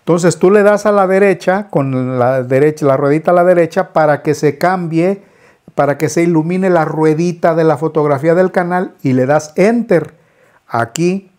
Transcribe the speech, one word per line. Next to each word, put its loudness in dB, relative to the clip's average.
Entonces 0
tú 4
le 4
das 2
a 2
la 2
derecha, 0
con -4
la 0
derecha, 0
la 2
ruedita 0
a 2
la 4
derecha, 0
para 0
que -2
se -2
cambie, -2
para 0
que -2
se -2
ilumine 0
la 2
ruedita 0
de 0
la 2
fotografía 0
del 2
canal -4
y 0
le 2
das -2
Enter 0
aquí -4